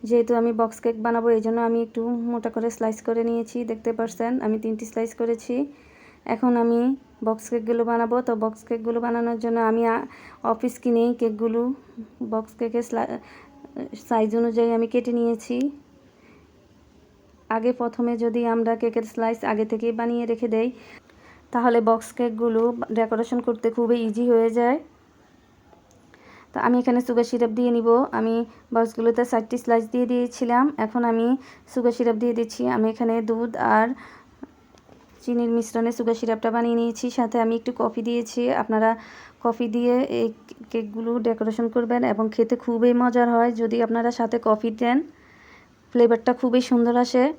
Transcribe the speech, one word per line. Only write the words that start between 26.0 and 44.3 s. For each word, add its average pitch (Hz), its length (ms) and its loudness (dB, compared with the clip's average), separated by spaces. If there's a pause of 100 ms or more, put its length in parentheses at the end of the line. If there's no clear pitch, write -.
তো - 80 -6
আমি 240 180 2
এখানে 247 220 2
সুগার 240 300 0
সিরাপ 233 280 0
দিয়ে 247 120 2
নিব। 233 180 2 (240)
আমি 226 220 0 (400)
বক্সগুলোতে 226 500 2
চারটি 240 340 -2
স্লাইস 233 340 2
দিয়ে 247 140 0
দিয়েছিলাম। 247 580 0 (140)
এখন 220 260 -2
আমি 226 220 2 (460)
সুগার 240 240 2
সিরাপ 233 200 2
দিয়ে 233 220 0
দিচ্ছি। 233 240 -4 (140)
আমি 220 140 2
এখানে 226 320 -2
দুধ 226 340 -2
আর 220 320 4 (1300)
চিনির 240 300 -2
মিশ্রণে 233 420 0
সুগার 233 280 0
সিরাপটা 226 300 -2
বানিয়ে 233 300 0
নিয়েছি। 233 300 -2
সাথে 233 340 -2
আমি 226 120 0
একটু 233 240 -4
কফি 233 220 -2
দিয়েছি। 240 400 -2 (200)
আপনারা 220 280 2 (540)
কফি 233 240 0
দিয়ে 240 260 2 (260)
এই 226 80 0 (420)
কেকগুলো 226 480 -6
ডেকোরেশন 226 500 -2
করবেন 240 340 0 (100)
এবং 214 120 0 (100)
খেতে 226 220 2
খুবই 240 440 2
মজার 240 340 4
হয় 233 180 4
যদি 226 300 -2
আপনারা 226 280 0
সাথে 240 320 -2